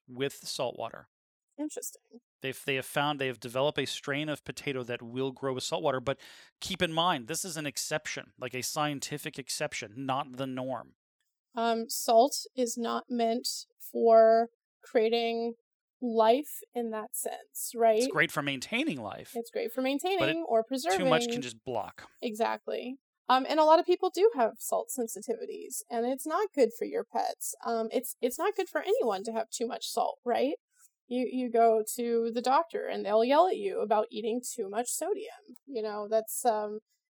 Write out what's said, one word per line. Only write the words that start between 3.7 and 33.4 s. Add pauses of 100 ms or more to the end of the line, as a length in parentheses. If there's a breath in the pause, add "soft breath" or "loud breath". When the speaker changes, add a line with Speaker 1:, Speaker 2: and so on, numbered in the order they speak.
Speaker 1:
a
strain
of
potato
that
will
grow
with
salt
water,
but (420 loud breath)
keep
in
mind,
this
is
an
exception,
like,
a
scientific
exception,
not
the
norm. (640)
Speaker 2:
Um,
salt (200)
is
not
meant (440)
for (340)
creating (480)
life (140)
in
that
sense,
right?
Speaker 1:
It's
great
for
maintaining
life,
Speaker 2:
It's
great
for
Speaker 1:
but
it, (120)
Speaker 2:
maintaining
or
Speaker 1:
too
much
can
Speaker 2:
preserving.
Speaker 1:
just
block. (120)
Speaker 2:
Exactly. (300)
Um,
and
a
lot
of
people
do
have
salt
sensitivities,
and
it's
not
good
for
your
pets. (100)
Um,
it's,
it's
not
good
for
anyone
to
have
too
much
salt,
right? (520 soft breath)
You,
you
go (140)
to
the
doctor
and
they'll
yell